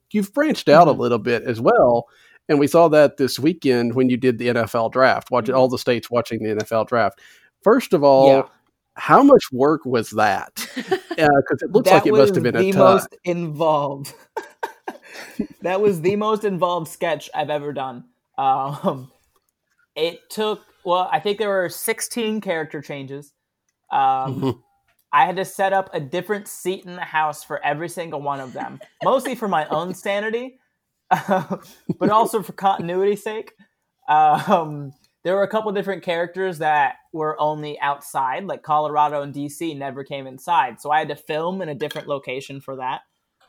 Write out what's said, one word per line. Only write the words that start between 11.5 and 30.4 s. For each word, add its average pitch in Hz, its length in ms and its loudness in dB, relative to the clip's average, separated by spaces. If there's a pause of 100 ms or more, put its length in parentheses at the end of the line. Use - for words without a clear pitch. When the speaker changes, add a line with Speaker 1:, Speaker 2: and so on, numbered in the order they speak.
Speaker 1:
it 160 80 -6
looks 240 200 4
Speaker 2:
That - 80 8
Speaker 1:
like - 80 2
it 208 60 4
must 208 220 6
have 170 100 2
Speaker 2:
was 120 80 2
Speaker 1:
been 117 40 -2
a - 40 4
Speaker 2:
the 190 120 2
Speaker 1:
ton. 190 80 4 (140)
Speaker 2:
most - 300 -2
involved. 151 920 -2 (220)
<laughs> - 1300 -14
That 190 180 -2
was 196 200 2
the 190 160 0
most 214 280 0
involved 175 440 0
sketch 160 460 -4
I've 151 160 -4
ever 147 220 -4
done. 131 320 -10 (320)
Um, 135 720 -2 (880)
it 170 340 -6
took, 214 320 -6 (220)
well, 180 260 0
I 160 80 0
think 208 200 -4
there 208 100 -2
were 190 200 -2
sixteen 214 720 -6
character 160 400 -6
changes. 139 520 -14 (580)
Um, 135 80 -2
Speaker 1:
Mm-hmm. 131 520 0 (640)
Speaker 2:
I 151 140 4
had 180 100 -4
to 190 80 -2
set 190 280 -2
up 190 220 0
a 165 60 -6
different 180 480 -6
seat - 360 -8
in 180 100 -16
the 180 80 -14
house 156 400 -4
for 147 220 -10
every 147 240 -4
single 160 340 -10
one 139 180 -4
of 131 120 -14
them, 131 260 -12 (240)
mostly 254 320 0
for 214 140 -6
my 160 200 0
own 170 260 -4
sanity, 220 680 -6 (260)